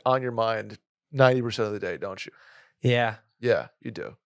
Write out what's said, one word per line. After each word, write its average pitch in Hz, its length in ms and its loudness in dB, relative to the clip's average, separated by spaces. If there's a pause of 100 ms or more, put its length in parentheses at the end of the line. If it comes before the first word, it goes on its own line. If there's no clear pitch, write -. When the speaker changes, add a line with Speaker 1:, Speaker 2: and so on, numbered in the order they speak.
Speaker 1:
on 131 160 2
your 123 120 -6
mind 110 440 -4 (360)
ninety 131 280 6
percent 113 260 -2
of 104 60 -6
the 104 60 -6
day, 90 180 -4
don't 98 280 -10
you? - 60 -16 (500)
Speaker 2:
Yeah. 120 340 2 (240)
Speaker 1:
Yeah, 113 300 0 (120)
you - 80 -12
do. - 260 -12 (100)